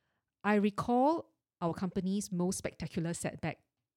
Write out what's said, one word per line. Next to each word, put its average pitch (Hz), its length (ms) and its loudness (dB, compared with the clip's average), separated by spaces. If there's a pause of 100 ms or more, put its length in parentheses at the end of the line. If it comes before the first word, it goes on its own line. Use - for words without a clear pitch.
(460)
I 208 100 4
recall 240 760 2 (300)
our 165 120 0
company's 190 560 -2
most 180 280 0
spectacular - 560 -4
setback - 460 -6 (380)